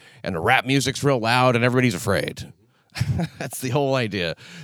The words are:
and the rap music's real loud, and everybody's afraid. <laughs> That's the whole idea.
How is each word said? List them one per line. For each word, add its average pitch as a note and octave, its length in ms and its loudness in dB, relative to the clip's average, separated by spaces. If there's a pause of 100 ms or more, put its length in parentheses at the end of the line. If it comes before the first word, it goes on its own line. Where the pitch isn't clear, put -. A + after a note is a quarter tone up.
(220)
and F#2+ 140 -6
the D#2+ 40 -4
rap A#2 260 2
music's C3 360 0
real C3+ 160 2
loud, A#2+ 380 4
and A#2 80 2
everybody's B2 300 2
afraid. - 580 -4 (420)
<laughs> - 440 -4
That's C3 220 -8
the C3 100 -4
whole C3+ 240 2
idea. F#2+ 400 -2 (300)